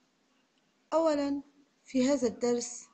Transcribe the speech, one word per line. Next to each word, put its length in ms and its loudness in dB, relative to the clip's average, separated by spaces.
أولًا، 480 0
في 260 0
هذا 180 2
الدرس 680 -4